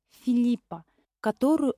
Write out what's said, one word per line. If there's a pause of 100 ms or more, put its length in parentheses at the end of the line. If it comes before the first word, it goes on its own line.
Филиппа, (360)
которую